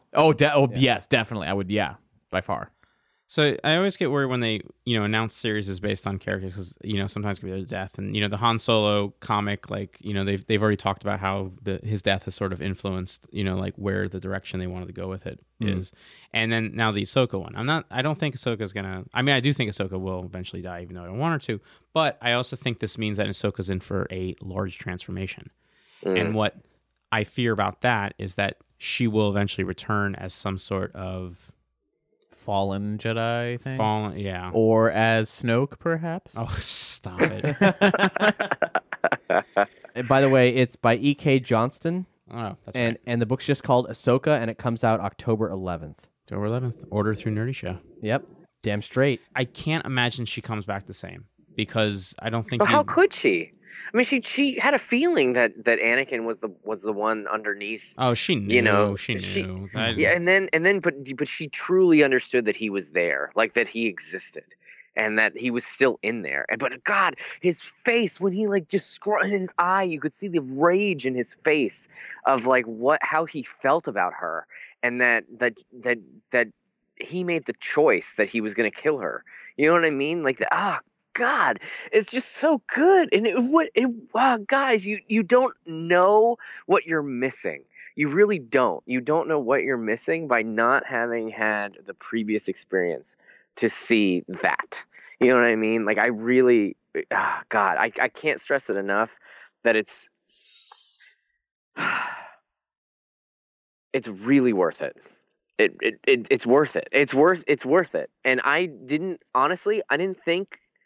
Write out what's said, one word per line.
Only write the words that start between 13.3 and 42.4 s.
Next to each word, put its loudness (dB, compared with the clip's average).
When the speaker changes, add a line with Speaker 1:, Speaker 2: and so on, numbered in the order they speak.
Speaker 3:
you -4
know, 0
like, -4
where -2
the -8
direction -8
they -6
wanted -10
to -14
go -10
with -10
it -12
Speaker 1:
Mm. -2
Speaker 3:
is. -10
And 0
then -2
now 2
the 0
Ahsoka 0
one. -12
I'm -6
not, -2
I -4
don't -2
think -4
Ahsoka's -4
gonna, -8
I 2
mean, 4
I 2
do 2
think -2
Ahsoka -4
will -6
eventually -12
die, -12
even -16
though -14
I -14
don't -10
want 0
her -4
to. -8
But 0
I 0
also -2
think -6
this -6
means -2
that 0
Ahsoka's -4
in -2
for -4
a -6
large -6
transformation. -10
Speaker 4:
Mm. 0
Speaker 3:
And -2
what 0
I 2
fear 0
about 0
that 0
is -8
that -2
she -2
will 2
eventually 0
return -2
as -12
some -6
sort -6
of -10
Speaker 1:
Fallen -4
Jedi -4
thing? -10
Speaker 3:
Fallen, -2
yeah. -8
Speaker 1:
Or 4
as 2
Snoke, -2
perhaps? -6
Speaker 3:
Oh, -6
<laughs> -6
stop -6
it. 0
Speaker 2:
<laughs> 0
And -4
by 6
the 6
way, 8
it's 2
by 4
E 2
K 4
Johnston. 0
Speaker 3:
Oh, -8